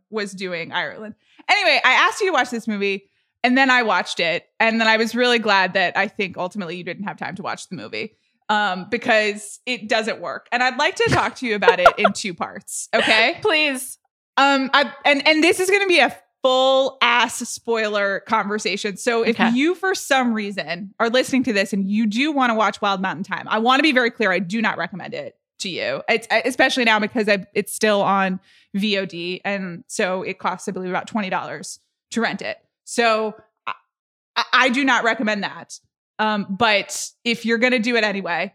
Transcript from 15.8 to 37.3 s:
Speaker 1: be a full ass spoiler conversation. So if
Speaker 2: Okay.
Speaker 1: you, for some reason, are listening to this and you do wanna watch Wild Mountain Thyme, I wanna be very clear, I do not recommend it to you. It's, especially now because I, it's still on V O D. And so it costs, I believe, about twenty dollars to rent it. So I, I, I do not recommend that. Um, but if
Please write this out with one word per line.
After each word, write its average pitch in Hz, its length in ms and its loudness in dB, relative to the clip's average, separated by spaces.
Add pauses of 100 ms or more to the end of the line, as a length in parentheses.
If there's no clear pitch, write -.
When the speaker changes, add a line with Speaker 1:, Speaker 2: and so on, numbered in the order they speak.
Speaker 1:
be 349 120 4
a 240 140 4 (300)
full 262 580 2
ass 240 360 2
spoiler 214 880 -4
conversation. 202 680 -2
So 233 260 0
if 226 160 0
Speaker 2:
Okay. 226 120 4
Speaker 1:
you, 285 220 2
for 381 220 -2
some 247 380 0
reason, 196 640 -6
are 233 100 2
listening 254 360 2
to 233 80 0
this 196 180 0
and 196 180 -2
you 220 180 2
do 269 260 0
wanna 254 220 2
watch 208 260 0
Wild 196 200 0
Mountain 185 220 -4
Thyme, - 240 -8
I 214 120 0
wanna 262 240 4
be 311 100 4
very 247 180 2
clear, 196 220 0
I 180 60 2
do 202 220 -4
not 208 160 0
recommend 160 360 -8
it 143 240 -10 (220)
to 196 100 -8
you. 120 380 -4
It's, - 240 0
especially 247 540 2
now 220 140 4
because 208 280 -2
I, 202 280 0
it's - 180 -4
still 208 280 2
on 190 380 2 (360)
V 196 240 0
O 190 60 -4
D. 175 380 -8
And 190 440 -6
so 185 340 -2
it 185 160 -8
costs, 185 300 -6
I 202 40 -8
believe, 185 200 -8
about 180 160 -4
twenty 196 240 -4
dollars 156 480 -8 (320)
to 226 100 -2
rent - 220 -4
it. - 160 -6 (240)
So 220 500 0 (320)
I, - 80 -8 (600)
I, - 80 0 (100)
I 254 160 4
do 269 160 0
not 240 180 2
recommend 214 400 0
that. - 360 -12 (400)
Um, 214 280 0
but 202 600 0 (140)
if 233 200 -2